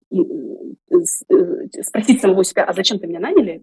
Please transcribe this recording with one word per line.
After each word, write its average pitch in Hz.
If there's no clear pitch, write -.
И, 190
э, -
с-, -
э, -
спросить 220
самого 190
себя: 185
"А 180
зачем 190
ты 175
меня 165
наняли? 220